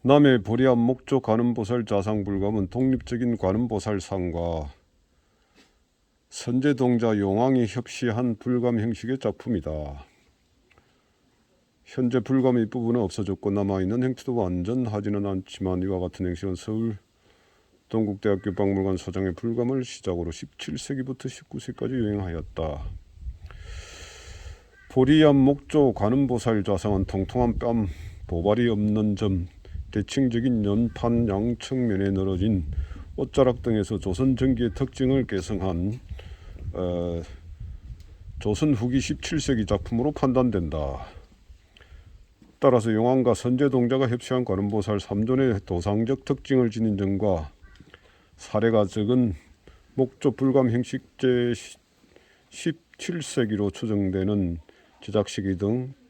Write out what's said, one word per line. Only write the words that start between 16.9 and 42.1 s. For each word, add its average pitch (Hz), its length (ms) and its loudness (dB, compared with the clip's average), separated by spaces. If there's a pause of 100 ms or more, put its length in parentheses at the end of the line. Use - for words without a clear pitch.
동국대학교 101 640 0
박물관 98 440 2
소장의 92 380 -4
불감을 120 500 -2
시작으로 85 480 -6
십칠 - 440 -12
세기부터 135 520 -8
십구 - 320 -12
세까지 123 340 -6
유행하였다. 82 920 -4 (2000)
보리암 147 460 6
목조 139 560 4
관음보살 117 720 0
좌상은 98 400 0
통통한 117 560 0
뺨, 117 260 0 (400)
보발이 104 420 2
없는 107 460 2
점, 95 320 0 (460)
대칭적인 117 720 0
연판 117 640 2
양측면에 107 840 0
늘어진 95 540 2 (500)
옷자락 127 480 2
등에서 107 380 0
조선 123 340 0
전기의 120 400 0
특징을 131 540 0
계승한, 95 720 -2 (720)
어, 87 500 -4 (1200)
조선 127 340 0
후기 123 240 0
십칠 151 400 -4
세기 120 260 0
작품으로 117 460 0
판단된다. 85 960 0 (1500)